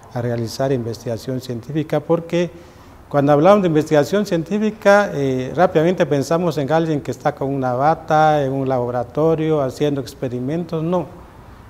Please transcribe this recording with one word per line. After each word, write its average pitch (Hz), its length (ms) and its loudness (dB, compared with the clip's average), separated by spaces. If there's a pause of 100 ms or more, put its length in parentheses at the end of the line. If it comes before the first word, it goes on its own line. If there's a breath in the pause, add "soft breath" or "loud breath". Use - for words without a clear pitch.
(120)
a 123 80 -6
realizar 120 520 -4
investigación 117 680 -6
científica, 143 600 -6
porque 170 500 -2 (580 loud breath)
cuando 143 220 2
hablamos 180 320 6
de 180 60 2
investigación 156 580 2
científica, 202 880 2
eh, 131 400 -2
rápidamente 175 500 2
pensamos 147 540 0
en 139 140 -2
alguien 160 280 0
que - 120 -6
está 147 200 -4
con 139 220 -4
una 127 200 -2
bata, 156 720 2
en 135 60 -2
un 135 180 -2
laboratorio, 147 920 0
haciendo 139 380 -2
experimentos. 139 800 -6
No, 175 420 -4 (460 loud breath)